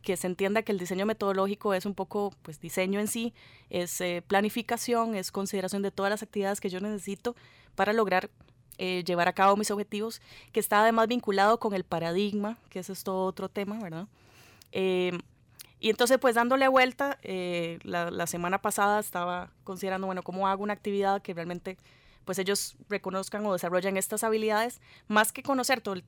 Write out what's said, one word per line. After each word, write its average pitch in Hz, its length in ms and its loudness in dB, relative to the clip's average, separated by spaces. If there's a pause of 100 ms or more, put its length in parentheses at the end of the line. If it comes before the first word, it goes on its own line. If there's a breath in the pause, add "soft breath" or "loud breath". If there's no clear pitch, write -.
que 185 140 -2
se 175 100 -4
entienda 196 360 0
que 214 100 -2
el 202 60 0
diseño 185 280 -2
metodológico 202 680 0
es 185 120 -2
un 202 80 -4
poco, 202 480 -4
pues, 156 160 -16
diseño 185 400 -2
en 214 80 0
sí, 233 260 -4 (380 loud breath)
es, 175 300 -4
eh, 175 260 -2
planificación, 226 880 0
es 185 160 -4
consideración 196 520 -4
de 196 100 -2
todas 196 180 0
las 208 140 -2
actividades 202 360 -2
que 196 100 -4
yo 185 100 -4
necesito 208 560 -6 (400 soft breath)
para 196 160 2
lograr, 190 360 2 (500)
eh, 185 280 -2
llevar 175 220 4
a 180 60 0
cabo 196 220 6
mis 208 140 0
objetivos, 208 500 -6 (320 loud breath)
que - 60 -2
está 208 220 4
además 226 260 6
vinculado 220 540 4
con 208 140 -2
el 190 100 -2
paradigma, 202 760 -2 (120)
que 190 100 -8
ese 180 120 -10
es 180 120 -10
todo 190 220 0
otro 190 220 -4
tema, 202 300 -6
¿verdad? 180 300 -10 (640 soft breath)
Eh, 185 440 0 (640 loud breath)
y 220 120 2
entonces, 240 280 4
pues, 247 160 4
dándole 247 320 4
vuelta, 262 560 4
eh, 175 640 -4
la, 175 260 -2
la 175 160 -4
semana 175 360 -2
pasada 208 360 2
estaba 180 540 -6 (100)
considerando, 190 440 -6
bueno, 185 180 -4
¿cómo 190 240 -2
hago 190 160 0
una 208 80 -2
actividad 202 500 0
que 190 120 -8
realmente, 175 420 -8 (480 soft breath)
pues, 185 160 -4
ellos 196 360 -2 (120)
reconozcan 196 580 -4
o 208 60 2
desarrollen 180 440 0
estas 202 280 -2
habilidades? 220 560 0 (260 soft breath)
Más 214 260 4
que - 120 -10
conocer 262 360 0
to-, 190 280 -6